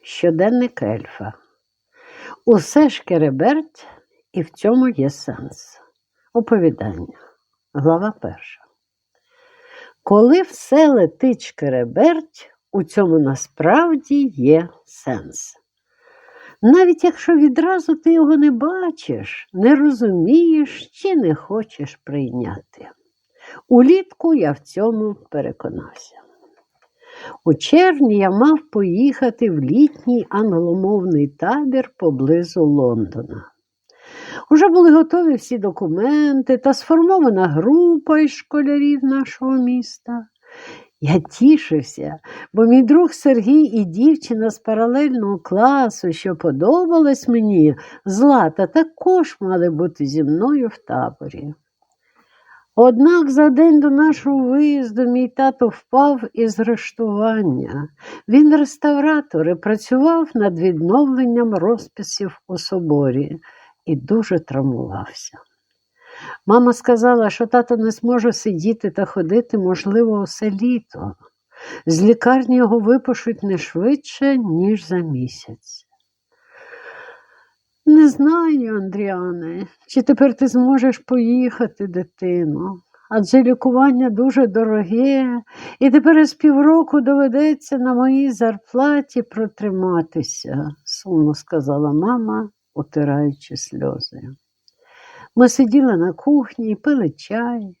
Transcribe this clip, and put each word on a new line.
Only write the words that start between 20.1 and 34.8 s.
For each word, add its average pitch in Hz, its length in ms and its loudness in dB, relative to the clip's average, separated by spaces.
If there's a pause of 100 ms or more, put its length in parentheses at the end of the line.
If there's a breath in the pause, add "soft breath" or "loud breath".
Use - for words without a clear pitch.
чи 381 240 -4
не 180 180 0
хочеш 196 640 -10
прийняти. 123 920 -10 (800 loud breath)
Улітку 320 680 4
я 165 180 0
в 139 60 -6
цьому 214 560 -4 (160)
переконався. - 920 -12 (1200 loud breath)
У 160 100 2
червні 285 640 2
я 190 120 2
мав 277 280 2 (140)
поїхати 226 760 -2
в 156 100 -2
літній 240 680 0
англомовний 185 1000 0
табір 254 680 -4
поблизу 165 680 0
Лондона. 120 800 -2 (1080 loud breath)
Уже 311 180 6
були 339 240 6